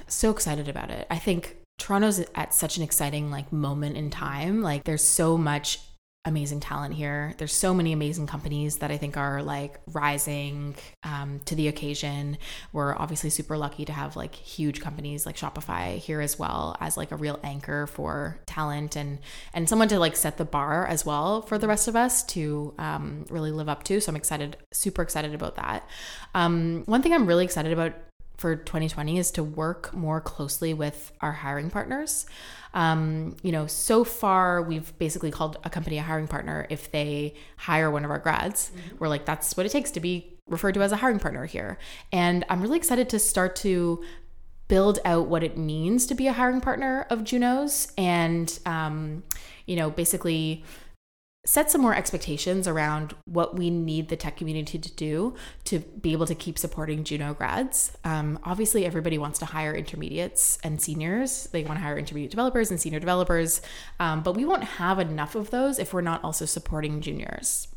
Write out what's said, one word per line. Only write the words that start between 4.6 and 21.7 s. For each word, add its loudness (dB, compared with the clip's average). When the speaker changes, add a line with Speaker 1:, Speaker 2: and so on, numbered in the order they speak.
Speaker 1:
Like, 0
there's 2
so 6
much 0
amazing 0
talent -6
here. -2
There's -2
so 4
many 4
amazing 0
companies -2
that -2
I -2
think -4
are, -2
like, -6
rising, -2
um, -6
to -2
the 4
occasion. -4
We're 2
obviously -2
super -2
lucky -4
to -6
have, -6
like, -8
huge -4
companies -6
like -6
Shopify -4
here -4
as -2
well -4
as, -4
like, -6
a -8
real -4
anchor -4
for -6
talent -4
and, -4
and 0
someone 6
to, 4
like, 4
set 0
the 0
bar 2
as 0
well 2
for -2
the 2
rest 4